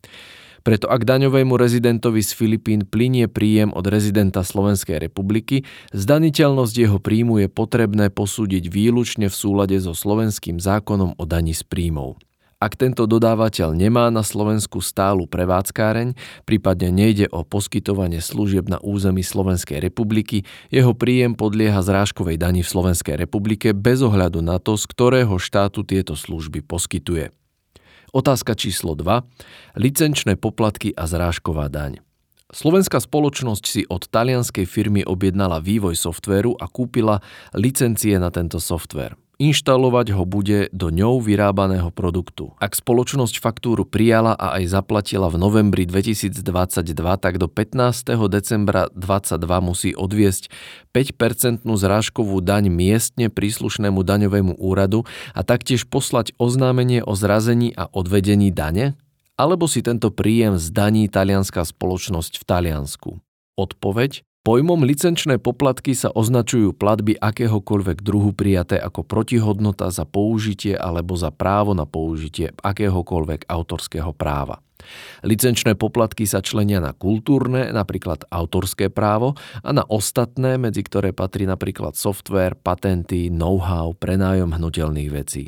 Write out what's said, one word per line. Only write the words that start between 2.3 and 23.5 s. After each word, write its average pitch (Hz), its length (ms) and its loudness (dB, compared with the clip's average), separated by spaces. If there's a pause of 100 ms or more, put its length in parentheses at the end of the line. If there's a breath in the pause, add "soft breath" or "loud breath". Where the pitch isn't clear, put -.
Filipín 110 480 0
plynie 120 480 0
príjem 107 400 4
od 92 160 -4
rezidenta 101 560 2
Slovenskej 98 560 0
republiky, 107 640 -2 (320 loud breath)
zdaniteľnosť 139 800 2
jeho 107 240 4
príjmu 110 400 2
je 98 80 4
potrebné 107 640 0
posúdiť 98 560 -2
výlučne 107 640 0
v - 80 -8
súlade 98 400 2
so 90 160 -4
slovenským 104 640 -2
zákonom 98 560 0
o - 80 -8
daní 82 320 0
z - 80 -8
príjmov. 78 560 -6 (400)
Ak 107 160 -2
tento 127 320 0
dodávateľ 110 640 2
nemá 113 400 2
na 113 80 0
Slovensku 104 640 -2
stálu 95 480 0
prevádzkáreň, 107 880 0 (240 loud breath)
prípadne 92 480 0
nejde 101 400 4
o 82 160 -6
poskytovanie 98 720 -2
služieb 98 480 -2
na 92 160 -4
území 95 400 0
Slovenskej 90 560 -2
republiky, 107 640 -2 (240 loud breath)
jeho 127 240 4
príjem 120 480 2
podlieha 107 400 2
zrážkovej 95 560 0
dani 87 240 0
v 85 80 -2
Slovenskej 90 480 0
republike 104 560 -2